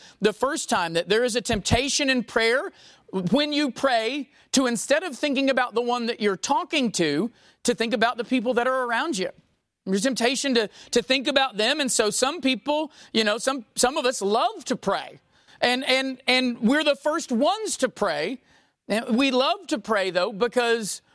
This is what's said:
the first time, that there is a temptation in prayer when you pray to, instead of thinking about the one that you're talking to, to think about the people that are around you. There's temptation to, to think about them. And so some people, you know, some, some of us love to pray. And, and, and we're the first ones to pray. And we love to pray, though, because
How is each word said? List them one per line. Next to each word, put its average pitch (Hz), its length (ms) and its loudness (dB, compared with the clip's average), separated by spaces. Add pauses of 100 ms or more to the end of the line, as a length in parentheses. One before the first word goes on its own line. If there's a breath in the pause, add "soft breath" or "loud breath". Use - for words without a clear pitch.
(220 loud breath)
the 214 100 4
first 277 380 -4
time, 175 240 0
that 170 160 -2
there 220 160 4
is 226 100 -2
a 240 60 0
temptation 247 680 0
in 254 140 2
prayer 247 480 0 (580 loud breath)
when 294 240 2
you 294 160 0
pray 247 580 0 (260 soft breath)
to, 269 120 4
instead 247 380 0
of 311 120 -8
thinking 269 360 0
about 247 240 -2
the 240 60 2
one 240 260 -2
that 233 120 -6
you're 202 160 0
talking 285 560 -2
to, 165 400 0 (300 soft breath)
to 240 140 0
think 226 180 -2
about 226 240 0
the 233 60 -6
people 247 320 -2
that 240 120 0
are 262 180 -2
around 240 340 -4
you. 180 100 -4 (560)
There's 190 160 -2
temptation 254 540 0
to, 220 120 2 (220 loud breath)
to 240 140 2
think 262 240 0
about 262 280 0
them. 233 240 0
And 269 120 0
so 214 180 2
some 269 320 0
people, 285 500 -2 (220 loud breath)
you 220 100 2
know, 214 140 0
some, 269 280 -4 (100)
some 254 220 2
of 262 100 0
us 254 120 -2
love 262 460 0
to 240 100 -2
pray. 151 440 -4 (420 soft breath)
And, 247 260 0
and, 262 400 0
and 254 320 2
we're 269 240 2
the 294 120 2
first 311 360 -4
ones 330 460 0
to 247 120 0
pray. 180 520 -4 (460 soft breath)
And 220 280 0
we 269 140 4
love 285 380 0
to 302 100 0
pray, 196 320 0
though, 220 240 0
because 233 680 0 (120)